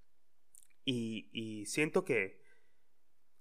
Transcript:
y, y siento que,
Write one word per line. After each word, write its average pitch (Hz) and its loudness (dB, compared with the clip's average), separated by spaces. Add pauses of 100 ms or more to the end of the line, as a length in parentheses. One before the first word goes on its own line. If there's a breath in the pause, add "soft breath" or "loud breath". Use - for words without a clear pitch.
(840)
y, 113 2
y 110 -2
siento 160 6
que, 101 4 (1000)